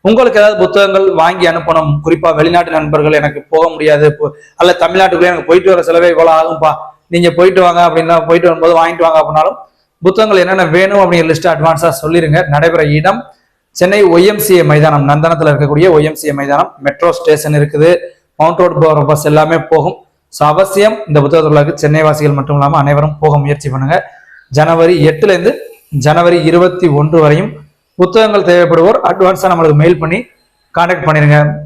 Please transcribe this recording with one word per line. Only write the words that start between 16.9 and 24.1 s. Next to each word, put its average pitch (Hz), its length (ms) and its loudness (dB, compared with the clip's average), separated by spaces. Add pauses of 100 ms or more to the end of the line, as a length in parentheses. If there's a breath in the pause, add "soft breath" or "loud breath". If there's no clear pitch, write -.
ஸ்டேஷன் 151 400 -2
இருக்குது, 151 440 2 (400 loud breath)
மவுண்ட் 170 220 -2
ரோடு 180 220 0
போற 151 240 2
பஸ் 147 220 -2
எல்லாமே 156 320 0
போகும். 160 360 -2 (340)
So 151 200 -2
அவசியம் 196 580 0
இந்த 151 140 0
புத்தக 156 280 0
திருவிழாக்கு 147 260 0
சென்னை 156 280 -2
வாசிகள் 151 300 0
மட்டும் 143 240 -4
இல்லாம 143 200 0
அனைவரும் 147 440 -2
போக 151 180 2
முயற்சி 147 320 -4
பண்ணுங்க. 135 340 -4 (460 loud breath)